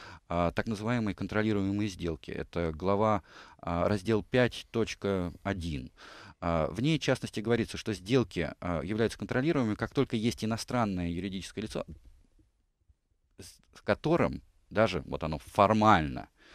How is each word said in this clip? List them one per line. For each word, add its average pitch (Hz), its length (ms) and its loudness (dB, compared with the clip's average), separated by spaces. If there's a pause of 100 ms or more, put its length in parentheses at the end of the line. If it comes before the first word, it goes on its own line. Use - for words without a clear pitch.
(280)
а, 85 240 2
так 110 160 -4
называемые 110 480 -2
контролируемые 101 720 0
сделки. 82 420 -6
Это - 420 -2
глава, 98 520 2 (360)
а, 85 280 0
раздел 104 340 0
пять - 480 0
точка 98 640 -2 (100)
один. 85 480 -4 (500)
А, 82 300 2
в 92 100 -6
ней, 151 180 2
в - 40 -8
частности, - 380 -2
говорится, 113 360 0
что - 160 -6
сделки, 95 680 0
а, 87 220 -2
являются 107 360 -2
контролируемыми, 127 560 0
как - 180 -4
только 135 240 0
есть 113 280 -2
иностранное 107 640 -2
юридическое 92 560 -6
лицо, - 200 -6 (1600)
с, 98 60 -18 (320)
с - 40 -20
которым 107 600 2 (280)
даже 98 360 2
вот 71 180 -6
оно 78 140 -2
формально 98 880 4 (260)